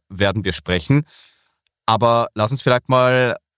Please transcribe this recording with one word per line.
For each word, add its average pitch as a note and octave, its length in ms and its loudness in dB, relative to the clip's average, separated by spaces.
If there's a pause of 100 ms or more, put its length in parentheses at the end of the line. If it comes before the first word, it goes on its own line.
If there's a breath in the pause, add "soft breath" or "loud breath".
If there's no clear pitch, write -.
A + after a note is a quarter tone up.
werden G2 360 -2
wir F2+ 80 -4
sprechen. C3+ 540 -2 (800 soft breath)
Aber A#2 480 2
lass G#2+ 160 0
uns C3+ 100 -6
vielleicht B2 280 0
mal B2+ 480 2 (200)